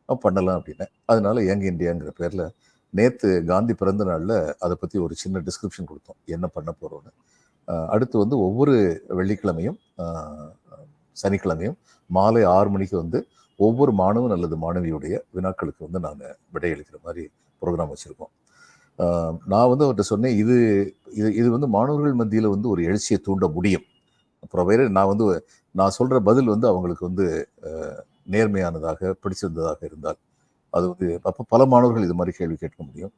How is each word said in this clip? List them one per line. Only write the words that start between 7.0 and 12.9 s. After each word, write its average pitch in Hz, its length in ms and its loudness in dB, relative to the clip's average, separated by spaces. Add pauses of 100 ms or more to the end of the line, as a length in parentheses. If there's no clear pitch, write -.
அஹ், 80 200 -6
அடுத்து 113 320 -2
வந்து 117 200 0
ஒவ்வொரு 104 720 2
வெள்ளிக்கிழமையும், 95 680 -4 (220)
அஹ், 78 540 -12 (720)
சனிக்கிழமையும் 180 520 -2 (320)
மாலை 107 360 4
ஆறு 98 280 6
மணிக்கு 95 260 -2